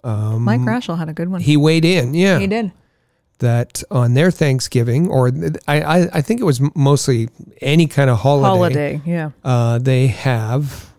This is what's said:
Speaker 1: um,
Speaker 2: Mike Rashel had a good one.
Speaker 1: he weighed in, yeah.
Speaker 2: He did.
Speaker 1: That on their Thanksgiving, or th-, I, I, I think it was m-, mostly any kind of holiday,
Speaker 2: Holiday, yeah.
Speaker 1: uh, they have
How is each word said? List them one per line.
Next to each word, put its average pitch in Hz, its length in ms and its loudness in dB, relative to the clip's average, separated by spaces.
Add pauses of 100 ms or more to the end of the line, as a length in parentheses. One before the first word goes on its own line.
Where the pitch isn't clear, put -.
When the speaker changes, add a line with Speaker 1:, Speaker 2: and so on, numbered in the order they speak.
Speaker 1:
um, 110 400 -4
Speaker 2:
Mike 196 220 0
Rashel 220 320 -4
had 160 100 -6
a 156 60 -10
good 170 160 -6
one. 185 100 -6
Speaker 1:
he 151 160 2
weighed 160 300 2
in, 151 280 0
yeah. 180 260 2
Speaker 2:
He 98 80 -2
did. 214 260 -4 (680)
Speaker 1:
That 120 500 -2
on 123 260 0
their 170 160 4
Thanksgiving, 131 800 0
or 127 220 2
th-, 156 240 -4 (100)
I, 151 160 0
I, 170 360 2
I 151 40 0
think 240 200 -2
it - 20 -2
was 135 160 0
m-, 143 160 0
mostly 135 540 2 (320)
any 151 260 2
kind 139 220 2
of 113 100 2
holiday, 139 300 2
Speaker 2:
Holiday, 147 560 0
yeah. 165 260 -4 (140)
Speaker 1:
uh, 117 320 0
they 131 300 2
have 123 920 -4